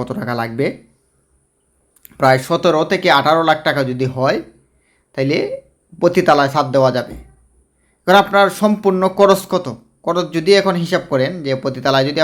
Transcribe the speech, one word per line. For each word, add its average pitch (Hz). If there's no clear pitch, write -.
কত 123
টাকা 113
লাগবে, 117
প্রায় 131
সতেরো 165
থেকে 185
আঠারো 151
লাখ 156
টাকা 143
যদি 127
হয়, 135
তাইলে 135
প্রতি 175
তলায় 143
ছাদ 143
দেওয়া 131
যাবে। -
এবার 185
আপনার 196
সম্পূর্ণ 202
খরচ 196
কত, 180
খরচ 170
যদি 165
এখন 190
হিসাব 175
করেন 135
যে 135
প্রতি 127
তলায় 135
যদি 147